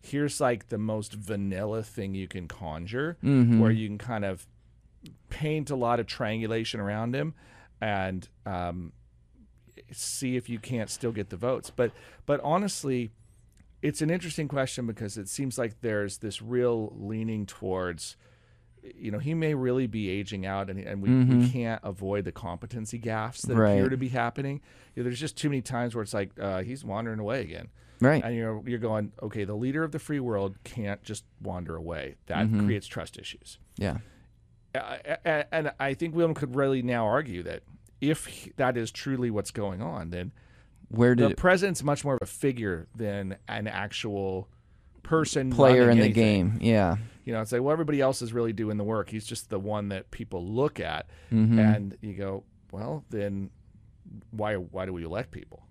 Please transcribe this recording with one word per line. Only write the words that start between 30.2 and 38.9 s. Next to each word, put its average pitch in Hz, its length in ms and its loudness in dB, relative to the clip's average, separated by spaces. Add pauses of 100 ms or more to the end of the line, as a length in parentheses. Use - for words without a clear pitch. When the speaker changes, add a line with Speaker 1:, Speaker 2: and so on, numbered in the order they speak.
Speaker 1:
world 98 440 -2
can't 101 380 -6
just - 220 -10 (180)
wander 90 340 -6
away." 78 380 -8 (120)
That 95 200 2
Speaker 2:
Mm-hmm. 107 180 4
Speaker 1:
creates 104 220 2
trust - 320 -10
issues. - 400 -16 (180)
Speaker 2:
Yeah. 101 220 -2 (760)
Speaker 1:
Uh, 131 300 -6
a-, 160 220 -4
a-, 151 280 0
and 156 240 -2
I 139 140 -2
think 160 220 -4
William 165 200 4
could 127 220 -4
really 135 240 2
now 120 260 0
argue 110 360 0
that 82 200 -8 (380)
if 147 240 0
he, - 320 -16
that 127 220 2
is 113 120 -4